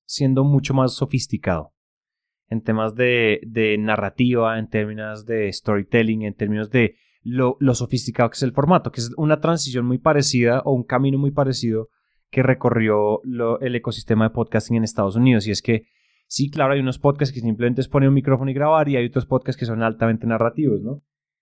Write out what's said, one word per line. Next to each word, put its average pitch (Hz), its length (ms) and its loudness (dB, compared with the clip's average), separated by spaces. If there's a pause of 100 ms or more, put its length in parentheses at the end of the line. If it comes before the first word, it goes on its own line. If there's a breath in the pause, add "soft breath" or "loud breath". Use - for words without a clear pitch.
siendo 135 400 0
mucho 139 300 2
más 131 200 2
sofisticado 95 760 -4 (800)
en 113 120 -4
temas 110 340 -2
de, 120 520 2
de 110 300 0
narrativa, 113 840 0
en 110 80 -6
términos 107 580 -6
de 107 280 -2
storytelling, 110 680 0
en 104 100 -6
términos 107 360 -4
de 120 280 0 (260 soft breath)
lo, 123 380 -2
lo 127 140 4
sofisticado 120 540 -2
que - 60 -12
es - 80 -6
el 123 80 0
formato, 160 400 2
que - 80 -10
es 117 160 -8
una 151 240 -2
transición 139 460 -2
muy 127 120 0
parecida 131 680 2
o 143 80 0
un 123 100 0
camino 135 340 0
muy 139 140 0
parecido 120 560 -2 (420)
que 131 140 0
recorrió 110 800 2
lo, 120 380 -4
el 123 140 -2
ecosistema 110 500 0
de 110 80 -2
podcasting 113 440 -2
en 113 60 0
Estados 101 320 -2
Unidos. 117 320 4
Y 107 40 0
es 95 100 -4
que, 113 260 -2 (400)
sí, 143 220 -4
claro, 143 240 0
hay 139 80 0
unos 127 180 -4
podcasts 143 340 0
que 127 60 -12
simplemente 117 400 0
es 131 80 -2
poner 135 220 4
un 139 60 4
micrófono 135 360 0
y 127 40 -6
grabar, 151 340 2
y 135 80 0
hay 120 80 2
otros 123 200 -2
podcasts 131 320 -2
que 120 80 -6
son 113 160 -4
altamente 113 460 0
narrativos, 113 540 0
¿no? 135 220 -8 (380)